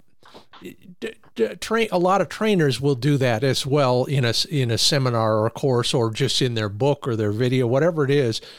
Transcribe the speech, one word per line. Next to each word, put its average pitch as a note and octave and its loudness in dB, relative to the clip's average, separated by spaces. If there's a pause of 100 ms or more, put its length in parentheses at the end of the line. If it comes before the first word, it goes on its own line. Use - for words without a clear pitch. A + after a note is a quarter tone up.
(600)
d-, - -16 (600)
d-, A3 -2
train, A3+ -2
a F#3 2
lot F#3 2
of E3 -2
trainers D#3+ 0
will C#3+ 0
do C#3 0
that A#2+ 0
as C3 0
well C3 2
in C3+ 0
a A#2 2
s-, - 0
in C3 -2
a A2 0
seminar A#2 2
or G#2+ 2
a - -4
course B2 0
or A2+ 0
just B2 -2
in B2 0
their G#2+ -2
book C3 -2
or A#2 -2
their G#2+ 0
video, B2 0
whatever D3+ 2
it C3+ 0
is. C3 0 (180)